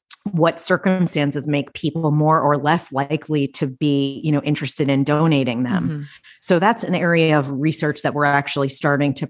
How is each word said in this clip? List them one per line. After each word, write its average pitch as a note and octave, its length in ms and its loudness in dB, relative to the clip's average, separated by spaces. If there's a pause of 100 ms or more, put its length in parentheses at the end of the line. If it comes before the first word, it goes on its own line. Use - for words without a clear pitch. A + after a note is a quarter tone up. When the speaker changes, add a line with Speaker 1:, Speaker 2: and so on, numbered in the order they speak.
(340)
Speaker 1:
what E3 260 2
circumstances E3 880 0
make C#3+ 260 -2
people D#3 380 -2
more D3+ 300 4
or C#3+ 160 2
less D3 340 0
likely C#3+ 560 -2
to C#3 180 -4
be, C#3 600 -2
you D3+ 60 0
know, C#3+ 100 2
interested D3 480 -2
in C#3 160 2
donating C#3+ 580 2
them. E3+ 260 -2
Speaker 2:
Mm-hmm. D3 140 -6 (380)
Speaker 1:
So F3 180 2
that's A3+ 240 0
an F3+ 120 -2
area E3 440 2
of C3+ 100 -2
research D3 520 -2
that D3 120 -2
we're D3 120 0
actually C#3+ 420 -2
starting C#3+ 480 0
to D3 140 -6